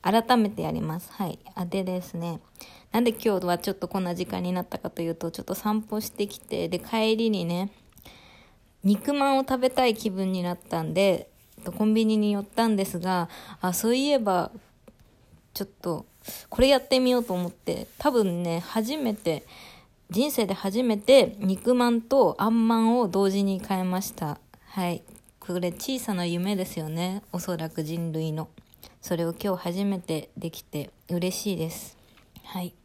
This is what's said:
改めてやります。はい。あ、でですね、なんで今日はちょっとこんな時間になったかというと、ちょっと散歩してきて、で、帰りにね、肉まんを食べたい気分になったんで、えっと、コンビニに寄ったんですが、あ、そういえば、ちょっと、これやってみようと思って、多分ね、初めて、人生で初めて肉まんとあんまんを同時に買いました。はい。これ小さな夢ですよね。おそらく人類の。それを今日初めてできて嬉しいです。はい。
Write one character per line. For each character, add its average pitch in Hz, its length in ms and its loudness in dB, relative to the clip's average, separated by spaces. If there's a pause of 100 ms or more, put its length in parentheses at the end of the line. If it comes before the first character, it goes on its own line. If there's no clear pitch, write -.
改 226 340 4
め 214 140 2
て 170 100 -8
や 160 100 -4
り 160 80 -4
ま 156 200 -4
す。 - 120 -16
は 196 140 -6
い。 - 140 -8 (160)
あ、 180 100 -6
で 190 180 -4
で 185 200 -4
す - 100 -16
ね、 170 260 -6 (520)
な 233 100 2
ん - 20 2
で 233 100 2
今 208 260 0
日 180 80 -2
は 175 100 2
ち 190 140 -4
ょ - 20 -2
っ - 40 -4
と 180 100 -6
こ 196 100 -4
ん 185 60 0
な 175 100 -2
時 180 140 -4
間 185 160 -4
に 180 100 -2
な 180 80 -2
っ - 40 -6
た - 120 -8
か - 140 -6
と - 100 -8
い 165 80 -2
う 165 60 -4
と、 165 160 -6
ち - 80 -12
ょ - 20 -10
っ - 20 -10
と 190 120 -6
散 214 260 0
歩 214 200 -6
し - 100 -8
て 208 160 -4
き - 120 -14
て、 - 300 -4
で、 175 80 -2
帰 220 400 0
り 226 140 2
に 180 140 0
ね、 175 260 -2 (1120)
肉 202 300 2
ま 277 180 4
ん 269 60 6
を 269 40 4
食 262 180 0
べ 254 100 2
た 254 160 2
い 220 100 4
気 220 140 -4
分 190 220 -2
に 185 100 -2
な 175 140 -2
っ - 20 -20
た - 240 -6
ん 160 120 -4
で、 190 360 4 (280)
え - 40 -20
っ - 20 -20
と、 180 80 -6
コ 214 140 0
ン 214 80 4
ビ 226 120 4
ニ 220 120 4
に 208 140 4
寄 202 80 0
っ 202 40 -6
た 226 240 0
ん 220 80 2
で 196 100 0
す 185 140 -6
が、 180 300 0 (300)
あ、 185 140 -2
そ 220 160 0
う 240 60 4
い 277 140 2
え 285 80 4
ば、 190 340 0 (1040)
ち - 100 -6
ょ - 20 -4
っ - 40 -20 (120)
と、 170 240 -4 (440)
こ - 120 0
れ 262 60 8
や 277 100 8
っ 262 100 -2
て 262 120 4
み 254 120 4
よ 247 80 4
う 240 40 -2
と 240 100 -4
思 180 160 -2
っ - 20 -10
て、 - 360 -6 (120)
多 294 100 2
分 196 320 2
ね、 170 180 0
初 226 380 -4
め 240 160 -2
て、 160 320 -4 (640)
人 247 220 0
生 220 140 0
で 190 80 -2
初 202 300 -2
め 220 140 2
て 233 420 6
肉 190 340 0
ま 240 160 4
ん 233 120 2
と 226 360 4
あ 214 120 2
ん 226 180 2
ま 226 120 4
ん 226 200 4
を 226 80 2
同 190 220 2
時 196 140 0
に 190 180 0
買 190 200 -2
い - 20 -2
ま 185 180 0
し - 120 -8
た。 151 260 -6 (280)
は 180 220 -4
い。 165 140 -6 (360)
こ 180 200 -6
れ 175 120 -2
小 254 280 -4
さ 226 140 -4
な 175 120 -2
夢 175 320 -2
で - 80 -2
す - 140 -8
よ 156 100 -6
ね。 180 420 -4
お 180 80 -6
そ 175 160 -4
ら 160 140 -6
く 160 140 -6
人 165 280 -4
類 160 220 -2
の。 160 160 -6 (500)
そ - 160 -4
れ 170 100 -2
を 170 80 -2
今 190 220 -2
日 175 80 -12
初 180 220 -2
め 196 140 0
て 160 380 -6
で 165 140 -8
き - 120 -16
て - 280 -10 (180)
嬉 180 280 -2
し 202 160 -4
い 170 40 -4
で 160 120 -4
す。 - 280 -14 (460)
は - 180 -10
い。 180 120 -10 (120)